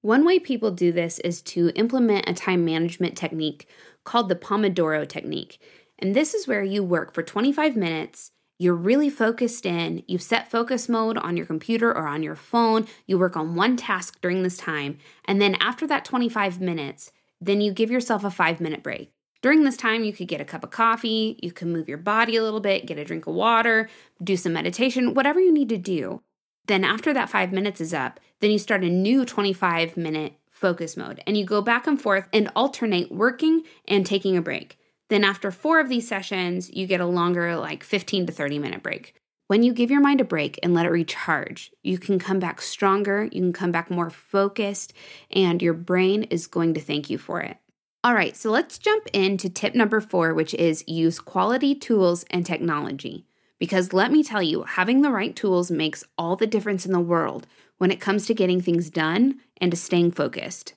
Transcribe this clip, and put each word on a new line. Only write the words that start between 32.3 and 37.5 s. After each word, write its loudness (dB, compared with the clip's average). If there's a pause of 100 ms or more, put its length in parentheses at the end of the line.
and 2
alternate 0
working 2 (260)
and 2
taking 0
a 2
break. -8 (300)
Then 4
after 0
four 2
of -2
these -2
sessions, -6
you -6
get 0
a 0
longer, 0